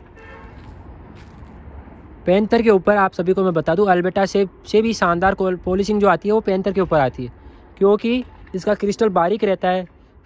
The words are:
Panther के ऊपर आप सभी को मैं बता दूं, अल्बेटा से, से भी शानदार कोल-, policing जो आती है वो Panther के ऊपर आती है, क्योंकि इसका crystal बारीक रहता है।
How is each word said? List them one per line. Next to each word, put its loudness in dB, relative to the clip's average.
Panther 2
के 4
ऊपर 4
आप 0
सभी -2
को -2
मैं 0
बता 0
दूं, 0
अल्बेटा 0
से, 0
से 2
भी -2
शानदार 0
कोल-, -2
policing -2
जो 4
आती 0
है 0
वो 2
Panther -2
के -2
ऊपर 0
आती -2
है, -14
क्योंकि 0
इसका -4
crystal -2
बारीक 0
रहता -2
है। -2